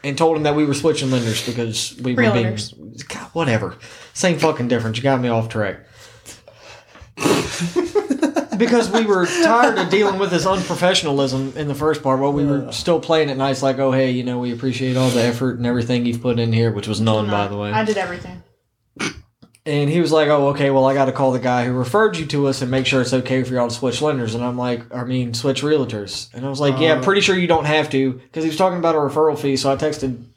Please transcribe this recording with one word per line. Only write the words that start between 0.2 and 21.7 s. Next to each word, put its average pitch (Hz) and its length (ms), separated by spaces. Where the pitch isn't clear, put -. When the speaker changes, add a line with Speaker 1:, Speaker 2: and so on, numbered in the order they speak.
Speaker 1:
him 151 60
that 147 120
we 151 100
were 139 100
switching 156 360
lenders 117 340
because 113 560
we 127 120
were 123 100
Speaker 2:
Realtors. 110 540
Speaker 1:
being, - 180
God, - 240
whatever. 113 420
Same 170 240
fucking 143 320
difference. 113 280
You 117 60
got 135 160
me 123 100
off 113 200
track. 104 300
<laughs> - 80
Because 233 320
we 220 160
were 185 200
tired 233 540
of 175 100
dealing 196 280
with 190 140
his 165 140
unprofessionalism 151 1120
in 151 100
the 139 80
first 151 260
part, 131 200
but 143 100
we 143 140
were 143 180
Speaker 3:
Yeah. 123 60
Speaker 1:
still 165 320
playing 160 260
it 135 80
nice, 135 260
like, 135 180
"Oh, 135 120
hey, 131 200
you 123 120
know, 123 160
we 123 140
appreciate 127 420
all 131 140
the 120 120
effort 120 360
and 117 100
everything 120 380
you've 117 160
put 120 180
in 117 140
here," 113 180
which 101 160
was 107 140
none, 107 260
Speaker 2:
No, 101 60
Speaker 1:
by 101 160
the 101 80
way. 104 160
Speaker 2:
I 220 100
did 214 140
everything. 180 440
Speaker 1:
And 147 240
he 170 100
was 156 140
like, 151 160
"Oh, 143 200
okay, 143 200
well, 135 160
I 135 80
gotta 135 180
call 131 220
the 127 60
guy 123 260
who 123 80